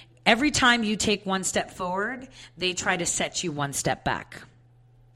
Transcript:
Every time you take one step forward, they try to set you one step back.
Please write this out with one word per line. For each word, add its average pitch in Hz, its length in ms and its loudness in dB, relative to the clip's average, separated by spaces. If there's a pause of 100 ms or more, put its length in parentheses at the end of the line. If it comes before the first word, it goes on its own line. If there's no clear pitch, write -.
(260)
Every 240 240 6
time 240 340 4
you 214 120 0
take 202 280 0
one 190 200 -2
step - 260 -2
forward, 208 580 -4 (300)
they 180 160 0
try 180 240 0
to 170 80 -2
set - 360 -2
you 175 80 -2
one 143 220 -2
step - 320 -2
back. - 380 -4 (720)